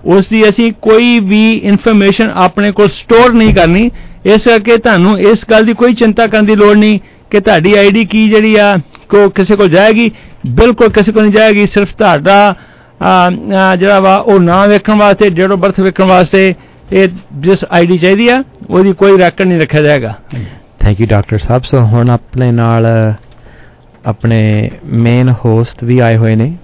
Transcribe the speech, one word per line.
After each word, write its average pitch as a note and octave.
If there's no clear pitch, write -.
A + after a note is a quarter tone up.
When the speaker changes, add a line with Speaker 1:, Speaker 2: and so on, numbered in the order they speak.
Speaker 1:
ਉਸ F#3
ਦੀ G#3+
ਅਸੀਂ A#3
ਕੋਈ A#3
ਵੀ G#3+
ਇਨਫਰਮੇਸ਼ਨ G3+
ਆਪਣੇ G3
ਕੋਲ G#3
ਸਟੋਰ A#3+
ਨਹੀਂ A3
ਕਰਨੀ। F#3+
ਇਸ G3+
ਕਰਕੇ A#3
ਤੁਹਾਨੂੰ G3+
ਇਸ G#3
ਗੱਲ A3
ਦੀ A3+
ਕੋਈ A#3+
ਚਿੰਤਾ A3+
ਕਰਨ G#3+
ਦੀ G#3+
ਲੋੜ G#3
ਨਹੀਂ G#3+
ਕਿ G#3
ਤੁਹਾਡੀ F#3+
ਆਈ G3+
ਡੀ A3
ਕੀ A3
ਜਿਹੜੀ G#3+
ਆ, G3+
ਕੋ-, G3+
ਕਿਸੇ G3
ਕੋਲ G3
ਜਾਏਗੀ। G#3+
ਬਿਲਕੁਲ A3
ਕਿਸੇ G#3+
ਕੋਲ G#3+
ਨਹੀਂ G#3
ਜਾਏਗੀ। G#3
ਸਿਰਫ -
ਤੁਹਾਡਾ, G3
ਆ, F3+
ਆ, F#3+
ਜਿਹੜਾ F#3+
ਵਾ F#3+
ਉਹ G3+
ਨਾਂ F3+
ਵੇਖਣ G#3
ਵਾਸਤੇ, G#3
date F#3
of G3+
birth F#3+
ਵੇਖਣ F#3+
ਵਾਸਤੇ F#3
ਇਹ F#3+
ਜਿਸ E3+
ਆਈ F3
ਡੀ F3+
ਚਾਹੀਦੀ G3
ਆ, C4
ਉਹਦੀ F#3
ਕੋਈ G3
ਰੈਕੋਰਡ F#3
ਨਹੀਂ F3
ਰੱਖਿਆ D3+
ਜਾਏਗਾ। C3+
Speaker 2:
Thank G2+
you, A2+
ਡਾਕਟਰ G#2
ਸਾਹਿਬ। B2
ਸੋ -
ਹੁਣ A#2+
ਆਪਣੇ A#2+
ਨਾਲ A2+
ਆਪਣੇ A2
ਮੇਨ A#2+
ਹੋਸਟ A#2
ਵੀ B2
ਆਏ A#2
ਹੋਏ A2+
ਨੇ। C3